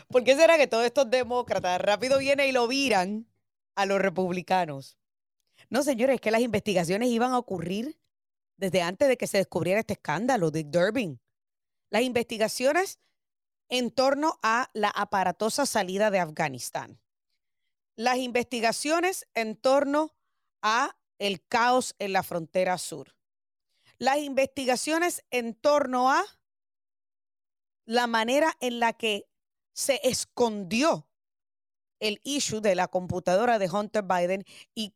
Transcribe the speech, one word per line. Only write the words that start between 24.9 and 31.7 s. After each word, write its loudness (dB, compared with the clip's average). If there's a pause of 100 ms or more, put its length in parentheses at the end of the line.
en -4
torno 2
a 2 (1600)
la 0
manera 2
en -4
la 2
que -4 (460)
se -2
escondió 0 (920)